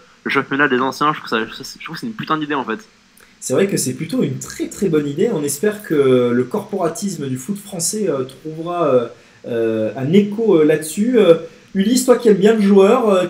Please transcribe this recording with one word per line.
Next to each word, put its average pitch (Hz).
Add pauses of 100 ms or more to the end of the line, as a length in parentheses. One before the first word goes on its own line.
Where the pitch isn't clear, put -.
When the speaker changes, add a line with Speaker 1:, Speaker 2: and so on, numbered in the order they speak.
(240)
Speaker 1:
le 113
championnat 135
des 127
anciens. 135
Je 151
trouve -
ça, 113
je -
trouve 165
que -
c'est -
une 113
putain 151
d'idée 151
en 131
fait. 110 (640)
Speaker 2:
C'est -
vrai 180
que 196
c'est 127
plutôt 220
une 135
très -
très 202
bonne 151
idée. 165
On 151
espère -
que 127
le 123
corporatisme 165
du 127
foot 202
français, 190
euh, 135
trouvera, 165
euh, 123 (400)
euh, 110
un 131
écho, 202
euh, 151
là-dessus. 202
Euh, 175 (400)
Ulysse, 220
toi 240
qui 233
aimes 196
bien 214
le 220
joueur, 202
euh, 180